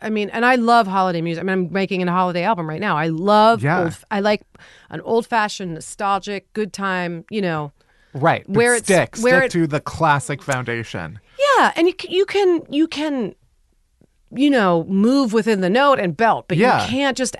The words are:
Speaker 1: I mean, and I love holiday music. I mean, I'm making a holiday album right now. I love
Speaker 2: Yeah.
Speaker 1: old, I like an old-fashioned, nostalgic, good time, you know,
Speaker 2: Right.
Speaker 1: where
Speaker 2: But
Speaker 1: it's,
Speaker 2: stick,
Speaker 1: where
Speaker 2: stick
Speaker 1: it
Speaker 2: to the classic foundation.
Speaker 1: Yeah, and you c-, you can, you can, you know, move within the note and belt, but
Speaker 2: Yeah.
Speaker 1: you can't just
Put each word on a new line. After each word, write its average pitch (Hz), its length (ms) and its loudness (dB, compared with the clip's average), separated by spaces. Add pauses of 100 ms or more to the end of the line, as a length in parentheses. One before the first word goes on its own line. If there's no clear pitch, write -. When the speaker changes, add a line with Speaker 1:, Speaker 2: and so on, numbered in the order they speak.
Speaker 1:
I 214 80 -8
mean, 214 220 -2
and 233 140 -4
I 254 100 4
love 233 320 4
holiday 185 340 0
music. 165 220 -6
I - 20 -4
mean, 190 220 -2
I'm 151 60 -10
making 190 340 -2
a 175 40 -2
holiday 180 320 0
album 175 240 -2
right 156 140 -6
now. 190 160 -2
I 160 100 0
love 208 560 4
Speaker 2:
Yeah. 170 200 2
Speaker 1:
old, 165 140 -6 (140)
I 208 100 -2
like 208 200 0 (480)
an 156 120 -12
old-fashioned, 208 760 -4
nostalgic, 196 800 -6
good 214 200 -4
time, 180 560 -4
you 214 120 -4
know, 156 300 -4 (420)
Speaker 2:
Right. 139 360 0
Speaker 1:
where 233 240 2
Speaker 2:
But 240 40 2
Speaker 1:
it's, - 80 -6
Speaker 2:
stick, 170 380 2
Speaker 1:
where 262 180 4
Speaker 2:
stick 254 80 0
Speaker 1:
it - 100 -12
Speaker 2:
to 165 80 2
the 143 120 -2
classic 147 600 -2
foundation. 117 800 -6 (380)
Speaker 1:
Yeah, 262 180 4
and 339 120 2
you 370 120 0
c-, 359 120 -12
you 370 140 2
can, 381 440 2
you 294 180 0
can, 285 480 -4 (960)
you 277 180 2
know, 185 360 2
move 220 480 2
within 214 280 2
the 180 80 2
note 262 300 4
and 175 180 -4
belt, 202 300 2
but 170 100 0
Speaker 2:
Yeah. 202 260 4
Speaker 1:
you - 60 -4
can't 262 280 0
just 262 220 -4